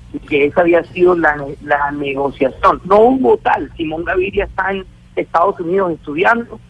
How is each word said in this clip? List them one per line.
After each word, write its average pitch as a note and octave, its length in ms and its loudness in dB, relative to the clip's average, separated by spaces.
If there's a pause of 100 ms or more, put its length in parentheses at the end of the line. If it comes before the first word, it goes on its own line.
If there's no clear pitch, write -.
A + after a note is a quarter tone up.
(140)
y D3+ 60 -10
que D3 260 0
esa D3 160 0
había E3+ 240 4
sido F3+ 320 2
la, D3 260 0 (200)
la C#3+ 280 0
negociación. C#3 960 -2
No G3 140 4
hubo B3 380 4
tal. - 380 -2
Simón D#3+ 300 -6
Gaviria F#3+ 400 -2
está F#3+ 260 -6
en F#3+ 140 -8 (300)
Estados F3+ 440 0
Unidos F3+ 340 -2
estudiando G#3+ 680 -2 (100)